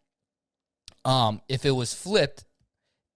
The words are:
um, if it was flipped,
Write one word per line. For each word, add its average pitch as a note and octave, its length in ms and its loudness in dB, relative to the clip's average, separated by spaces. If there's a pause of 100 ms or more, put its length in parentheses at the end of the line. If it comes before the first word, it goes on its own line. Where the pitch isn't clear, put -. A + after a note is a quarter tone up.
(1040)
um, A#2+ 420 2
if C3 180 -4
it C#3 60 2
was B2+ 220 -2
flipped, F3+ 520 -2 (720)